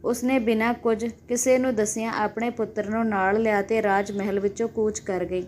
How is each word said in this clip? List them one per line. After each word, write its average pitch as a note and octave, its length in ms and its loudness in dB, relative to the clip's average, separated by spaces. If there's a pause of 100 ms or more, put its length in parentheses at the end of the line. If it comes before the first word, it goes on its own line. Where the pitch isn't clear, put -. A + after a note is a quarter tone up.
ਉਸਨੇ B3 360 0
ਬਿਨਾਂ A3+ 340 2
ਕੁਝ A3+ 320 0
ਕਿਸੇ A#3+ 520 0
ਨੂੰ B3+ 180 2
ਦੱਸਿਆਂ A3 380 -2
ਆਪਣੇ A3 360 -2
ਪੁੱਤਰ G#3 400 -4
ਨੂੰ A3+ 180 0
ਨਾਲ G3 340 2
ਲਿਆ G#3+ 200 4
ਤੇ A3 220 0
ਰਾਜ G3+ 280 2
ਮਹਿਲ G3+ 280 -2
ਵਿੱਚੋਂ G3+ 300 -2
ਕੂਚ G#3+ 300 -2
ਕਰ F3+ 260 -2
ਗਈ। F3+ 220 -4